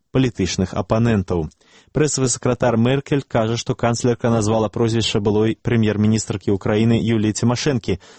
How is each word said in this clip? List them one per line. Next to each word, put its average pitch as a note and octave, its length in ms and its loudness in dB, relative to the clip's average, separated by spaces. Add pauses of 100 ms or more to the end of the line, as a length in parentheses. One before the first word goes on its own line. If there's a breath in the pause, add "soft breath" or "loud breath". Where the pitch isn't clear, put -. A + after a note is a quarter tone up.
(120)
палітычных G2+ 640 -2
апанентаў. G2+ 720 0 (440 soft breath)
Прэсавы C3+ 380 0
сакратар A#2+ 480 0
Меркель C3+ 500 0
кажа, A#2 300 0
што A#2+ 180 -4
канцлерка A#2+ 540 0
назвала A2 400 0
прозвішча A2+ 500 0
былой G#2+ 440 0
прэм'ер-міністркі G#2+ 880 0
Украіны A2 480 2
Юліі G#2+ 360 0
Цімашэнкі, A#2+ 600 -2 (220 loud breath)